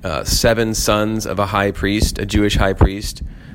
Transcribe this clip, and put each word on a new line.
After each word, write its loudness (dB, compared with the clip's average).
uh, -4
seven 2
sons 0
of -4
a 0
high 0
priest, 0
a -2
Jewish 2
high 2
priest. 0